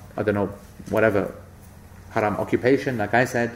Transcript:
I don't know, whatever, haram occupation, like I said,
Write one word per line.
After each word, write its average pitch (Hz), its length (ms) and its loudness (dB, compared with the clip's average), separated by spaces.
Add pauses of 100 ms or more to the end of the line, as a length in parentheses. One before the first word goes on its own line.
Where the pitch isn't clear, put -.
(160)
I - 80 -2
don't 101 120 0
know, 101 180 -2 (360)
whatever, 104 440 2 (800)
haram 107 260 0
occupation, 127 600 0
like 104 160 0
I 123 100 4
said, 120 300 -2